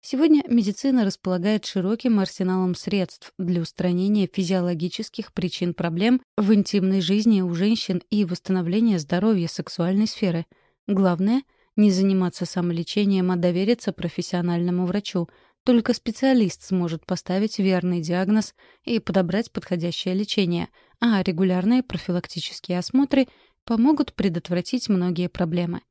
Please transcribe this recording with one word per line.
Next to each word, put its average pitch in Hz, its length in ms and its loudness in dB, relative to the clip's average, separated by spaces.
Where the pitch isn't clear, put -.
Сегодня 302 480 4
медицина 240 560 2
располагает 196 600 -2
широким 214 540 0
арсеналом 185 560 0
средств - 640 -4
для 175 240 0
устранения 180 680 0
физиологических 180 1000 -4
причин 175 420 -4
проблем 185 460 0
в 208 160 4
интимной 196 480 2
жизни 202 400 2
у 180 140 -2
женщин 190 560 0
и 208 140 2
восстановления 185 760 0
здоровья 180 480 0
сексуальной 190 600 -2
сферы. 165 360 -2
Главное — 196 560 2
не 208 160 6
заниматься 185 540 2
самолечением, 180 840 0
а 185 60 0
довериться 185 560 0
профессиональному 175 920 -2
врачу. 180 440 -4
Только 240 300 4
специалист 240 680 0
сможет 175 420 -2
поставить 190 520 -4
верный 180 440 0
диагноз 185 520 0
и 240 160 -2
подобрать 190 540 -2
подходящее 175 600 -4
лечение, 185 540 -2
а 226 220 2
регулярные 185 600 2
профилактические - 1000 -6
осмотры 269 480 2
помогут 254 480 2
предотвратить 180 800 -2
многие 180 380 0
проблемы. 175 520 -4